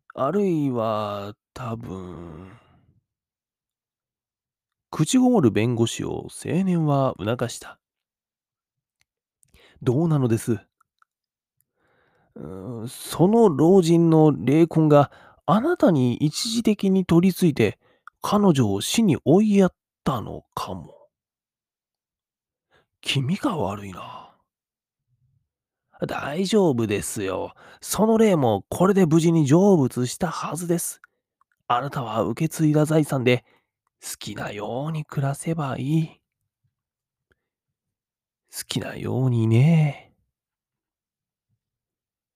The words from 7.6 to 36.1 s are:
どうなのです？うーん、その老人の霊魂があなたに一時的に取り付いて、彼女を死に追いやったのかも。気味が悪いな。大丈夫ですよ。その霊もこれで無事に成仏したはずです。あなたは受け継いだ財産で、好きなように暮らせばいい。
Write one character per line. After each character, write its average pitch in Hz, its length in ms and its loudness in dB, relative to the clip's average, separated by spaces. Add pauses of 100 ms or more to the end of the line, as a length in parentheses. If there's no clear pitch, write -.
ど 127 220 0
う 175 40 0
な 156 120 2
の 127 80 2
で 113 100 2
す？ 110 220 -4 (1800)
う - 60 -18
ー 95 420 -14
ん、 120 60 -10
そ - 380 0
の 226 220 6
老 165 320 4
人 170 280 4
の 156 220 6
霊 143 360 2
魂 156 220 2
が 143 220 6 (340)
あ 185 160 2
な 349 160 0
た 269 140 4
に 127 260 2
一 185 340 -2
時 233 100 -2
的 208 280 0
に 190 160 2
取 175 240 4
り - 40 2
付 - 140 2
い 147 60 2
て、 110 260 0 (420)
彼 202 320 2
女 123 180 2
を 98 100 -2
死 - 200 -2
に 180 240 2
追 170 160 6
い 208 160 2
や 190 100 6
っ - 80 -14 (280)
た 139 180 -4
の 78 320 -14
か - 200 -10
も。 - 360 -16 (1900)
気 - 200 -4
味 139 160 -4
が 233 200 -4
悪 101 300 -6
い 95 40 -14
な。 - 300 -18 (1900)
大 151 380 -6
丈 190 260 2
夫 117 160 0
で 101 140 -2
す - 220 -8
よ。 92 300 -6 (260)
そ - 260 -2
の 226 120 4
霊 220 180 4
も 113 320 0
こ - 200 0
れ 202 60 2
で 190 120 4
無 160 160 4
事 170 100 4
に 160 160 4
成 180 300 6
仏 123 300 0
し - 100 -10
た 175 120 -4
は - 260 -8
ず 175 120 -10
で 170 120 -2
す。 - 220 -10 (640)
あ 123 120 0
な 139 100 -8
た 139 140 -8
は 110 200 -4
受 117 220 -4
け 156 40 -2
継 160 180 0
い 151 60 2
だ 151 120 2
財 156 200 2
産 135 180 -4
で、 123 220 2 (580)
好 - 160 -14
き - 160 -14
な - 160 -10
よ 107 360 -8
う 160 40 -6
に 156 140 -8
暮 139 200 -4
ら 139 100 -2
せ 165 200 -6
ば 139 220 -6
い - 60 -6
い。 160 380 -2 (2250)